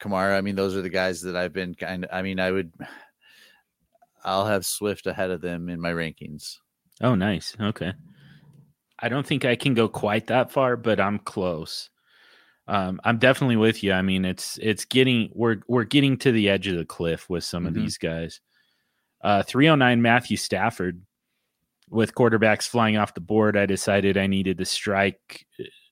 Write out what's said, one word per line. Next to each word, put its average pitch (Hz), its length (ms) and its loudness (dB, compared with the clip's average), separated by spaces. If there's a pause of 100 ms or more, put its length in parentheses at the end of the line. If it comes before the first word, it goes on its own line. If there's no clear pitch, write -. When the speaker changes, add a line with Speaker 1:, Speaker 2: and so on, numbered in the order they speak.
Speaker 1:
Kamara. 98 360 0
I 98 40 0
mean, 98 160 -4
those 95 200 -2
are 95 60 -4
the 92 60 -6
guys 92 340 -2
that 90 140 -8
I've 90 160 -4
been 90 220 -8
kinda, 90 400 -8
I 92 80 -4
mean, 95 180 -4
I 92 100 0
would, 90 220 -2 (1500)
I'll 95 220 0
have 101 200 0
Swift - 400 -6
ahead 92 240 -4
of 87 100 -6
them 87 280 -6
in 85 120 -8
my 85 120 -2
rankings. 80 640 -8 (460)
Speaker 2:
Oh, 120 120 4
nice. 95 460 -2
Okay. 101 320 -4 (1080)
I 117 60 -4
don't 131 180 -4
think 139 200 0
I 120 100 4
can 139 160 0
go 113 160 4
quite 107 380 -2
that 120 260 2
far, 127 240 2
but 110 240 0
I'm 101 180 0
close. 87 680 -6 (800)
Um, 92 340 -2
I'm 117 160 2
definitely 127 380 4
with 110 260 4
you. 98 100 2
I 92 100 2
mean, 95 240 2
it's, - 360 -6
it's 107 220 -2
getting, 127 500 2
we're, 113 220 0 (120)
we're 120 160 2
getting 139 340 2
to 131 140 2
the 104 180 4
edge 98 160 0
of 92 100 -2
the 82 80 -4
cliff 82 440 -6
with 85 160 -4
some 85 220 -6
of 80 60 -4
Speaker 1:
Mm-hmm. 82 100 -2
Speaker 2:
these 104 160 -6
guys. 82 420 -6 (840)
Uh, 101 200 2
three 139 260 2
oh 160 60 6
nine, 123 280 4
Matthew 117 340 2
Stafford. 92 640 -4 (880)
With 107 260 0
quarterbacks 110 540 4
flying 110 300 2
off 104 160 0
the 92 80 -12
board, 107 340 2
I 101 100 4
decided 98 520 2
I 98 80 2
needed 95 320 0
to 92 80 -6
strike, - 800 -2 (460)